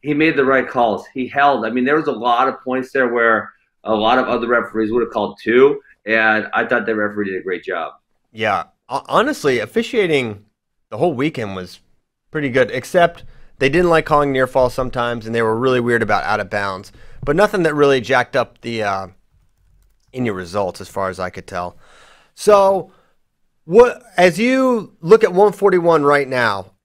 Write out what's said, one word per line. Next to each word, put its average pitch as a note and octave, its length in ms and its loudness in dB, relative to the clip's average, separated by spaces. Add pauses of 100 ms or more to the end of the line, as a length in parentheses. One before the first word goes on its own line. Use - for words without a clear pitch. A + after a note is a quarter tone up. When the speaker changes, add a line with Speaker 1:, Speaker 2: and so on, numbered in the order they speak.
Speaker 1:
he D3 120 -4
made D#3 220 2
the C3+ 80 2
right C3 240 2
calls. A2+ 440 -2
He C3 140 -6
held. C3+ 400 0
I A2+ 40 -4
mean, B2 140 -2
there C#3+ 120 2
was D#3 100 -2
a C#3+ 60 -2
lot A#2+ 360 0
of - 140 -8
points B2+ 300 -6
there C3 200 0
where A2+ 400 0 (300)
a A2 120 -2
lot A2 240 2
of B2 100 -2
other A#2 180 -2
referees A#2 460 -2
would A#2 100 -2
have A2+ 100 -6
called G#2 300 -4
two, C3 380 4 (260)
and A2 480 0
I A2+ 100 0
thought A2+ 220 -2
the A2+ 80 -2
referee G#2 360 -4
did F#2 100 -6
a - 40 -18
great F2+ 200 -8
job. E2 300 -8 (380)
Speaker 2:
Yeah. G#2+ 320 -2 (240)
Ho-, C3 200 -6
honestly, D#3 500 0
officiating C#3+ 840 -2 (460)
the A2 80 -12
whole E3 160 0
weekend B2 420 -6
was F#2 240 -14 (500)
pretty C#3+ 200 -6
good, B2 200 2
except E3+ 540 0 (340)
they C3+ 100 2
didn't E3+ 220 2
like D#3+ 160 2
calling D3 260 2
near C3 140 0
fall B2+ 240 0
sometimes, A#2+ 560 -6
and A2+ 80 -8
they A#2 80 0
were A2 160 0
really B2+ 220 0
weird A#2 220 0
about G#2 220 0
out G#2 160 -2
of G2 100 -8
bounds. G2+ 420 -6 (320)
But C#3+ 120 -2
nothing G3+ 280 2
that D3+ 100 0
really C#3+ 260 4
jacked B2 360 0
up A#2+ 240 -4
the, A#2 240 -6
uh, F#2+ 220 -4 (1040)
any B2 180 -4
results F#2 500 -6
as F#2 80 -16
far F#2+ 200 -6
as F2+ 100 -10
I F2+ 120 -8
could F#2 180 -16
tell. F2+ 280 -10 (600)
So, G3 540 2 (720)
what, A3+ 380 4 (140)
as F3 240 4
you B3+ 600 0
look G#3 240 6
at F#3 80 0
one G3 200 4
forty-one E3+ 500 2
right C#3+ 260 2
now A2+ 440 -2 (120)